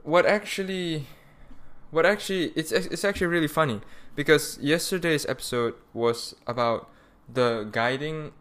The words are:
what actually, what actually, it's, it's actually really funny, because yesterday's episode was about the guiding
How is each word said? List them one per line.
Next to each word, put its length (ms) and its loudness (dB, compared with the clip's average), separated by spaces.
what 240 4
actually, 800 0
what 160 4
actually, 480 0
it's, 160 -2
it's 340 -2
actually 220 0
really 200 2
funny, 340 0
because 440 4
yesterday's 680 0
episode 480 -2
was 420 0
about 420 -2
the 400 2
guiding 680 -2